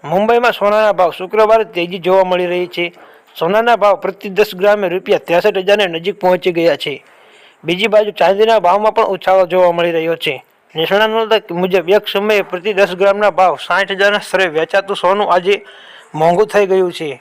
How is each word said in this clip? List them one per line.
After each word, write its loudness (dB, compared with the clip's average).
મુંબઈમાં 0
સોનાના 0
ભાવ 2
શુક્રવારે 2
તેજી -6
જોવા 2
મળી -2
રહી -4
છે. -4
સોનાના 2
ભાવ 2
પ્રતિ -8
દસ 0
ગ્રામે 2
રૂપિયા -2
ત્રેસઠ 0
હજારની 2
નજીક -6
પહોંચી 0
ગયા 0
છે. -6
બીજી -2
બાજુ 4
ચાંદીના 4
ભાવમાં 2
પણ 0
ઉછાળો 2
જોવા 4
મળી 0
રહ્યો -2
છે. -4
નિષ્ણાતો -2
મુજબ -2
એક 2
સમયે -2
પ્રતિ -6
દસ 2
ગ્રામના 2
ભાવ 2
સાઠ -2
હજારના 0
સ્તરે 0
વેચાતું -2
સોનું 0
આજે 0
મોંઘું 2
થઈ 2
ગયું 0
છે. -10